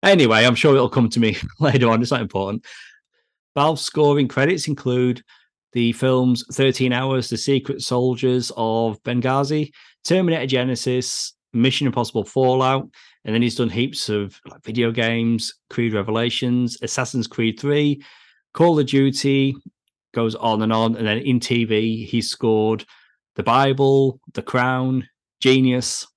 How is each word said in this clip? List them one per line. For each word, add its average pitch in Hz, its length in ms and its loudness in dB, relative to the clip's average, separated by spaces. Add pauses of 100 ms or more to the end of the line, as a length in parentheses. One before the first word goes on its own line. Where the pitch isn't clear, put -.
Anyway, 127 440 6
I'm 123 100 4
sure 143 200 4
it'll 123 140 2
come 120 200 2
to 120 100 -4
me 110 180 2 (100)
<laughs> - 120 -14
later 120 300 2
on. 113 120 2
It's 120 100 -2
not 127 100 0
important. 101 440 -6 (880)
Balfe's 147 280 0
scoring 143 460 2
credits 151 400 -2
include 123 540 -2 (520)
the 117 180 2
films 127 520 2 (100)
Thirteen 131 400 2
Hours, 127 360 -2
The 117 80 -6
Secret 139 440 -2
Soldiers 127 760 0
of 113 460 -2
Benghazi, 139 680 -2 (320)
Terminator 165 440 0
Genesis, 127 840 -2 (180)
Mission 127 360 2
Impossible 117 360 -2
Fallout, 131 640 0 (380)
and 110 100 -4
then 117 60 2
he's 120 140 0
done 120 140 -2
heaps 117 380 -4
of, 104 320 -6 (100)
like, - 140 -20
video 117 280 -2
games, 117 640 -2 (160)
Creed 117 240 -4
Revelations, 117 880 -2
Assassin's 117 460 -6
Creed 113 320 -4
Three, 147 420 0 (520)
Call 165 260 4
of 139 60 2
Duty, 135 680 0 (580)
goes 113 220 -2
on 110 260 0
and 110 100 0
on. 113 240 2
And 113 100 -4
then 107 120 0
in 123 240 0
T 120 240 0
V, 110 400 -2
he 117 160 -2
scored 110 640 0 (500)
The 101 80 -6
Bible, 135 760 2 (140)
The - 100 -8
Crown, 131 640 -2 (340)
Genius. 131 760 2